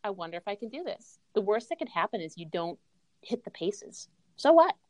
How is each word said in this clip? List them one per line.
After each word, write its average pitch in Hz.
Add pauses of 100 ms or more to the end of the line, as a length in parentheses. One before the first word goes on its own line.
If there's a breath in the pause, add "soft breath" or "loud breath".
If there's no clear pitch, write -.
I 208
wonder 170
if 175
I 202
can 226
do 285
this." - (140)
The 220
worst 214
that 330
could 277
happen 180
is 160
you 170
don't 170 (420)
hit -
the -
paces. - (280)
So 302
what? 330 (140)